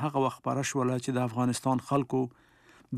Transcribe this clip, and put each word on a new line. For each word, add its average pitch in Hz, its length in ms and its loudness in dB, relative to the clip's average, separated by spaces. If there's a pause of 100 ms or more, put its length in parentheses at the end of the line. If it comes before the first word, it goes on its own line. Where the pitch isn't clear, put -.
هغه 139 240 0
وخت - 160 -2
خپره 131 300 -2
شوله 127 280 0
چې 127 180 -2
د 127 120 2
افغانستان 123 600 0
خلکو 135 320 0 (760)